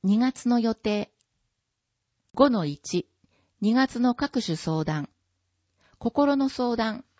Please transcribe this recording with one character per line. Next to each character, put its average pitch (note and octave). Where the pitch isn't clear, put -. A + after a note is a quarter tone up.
二 G3+
月 B3+
の A#3+
予 A3+
定。 G#3
五 C#4
の F#3+
一、 D3
二 G#3+
月 B3
の B3
各 C4+
種 E3
相 D#3+
談。 D3+
心 C#4+
の C4+
相 B3
談。 A3